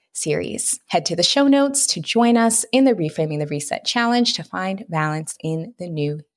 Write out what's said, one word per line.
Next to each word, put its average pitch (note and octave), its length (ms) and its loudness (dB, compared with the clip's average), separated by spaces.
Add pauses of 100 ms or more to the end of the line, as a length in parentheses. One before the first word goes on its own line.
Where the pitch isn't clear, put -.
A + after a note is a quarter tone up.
(120)
series. - 760 -4
Head - 180 0
to E3+ 100 -4
the F3 60 0
show C#4 240 4
notes C#4 400 4
to - 140 -2
join A#3 360 4
us A3+ 360 2
in C4+ 120 6
the C4 80 6
Reframing D#3 460 -2
the D3 80 -2
Reset - 380 -6
Challenge A#3+ 500 2
to E3 80 -6
find F#3+ 460 -6
balance D#3 520 -2
in D#3+ 380 -6
the F3+ 100 -10
new D3+ 320 -4 (160)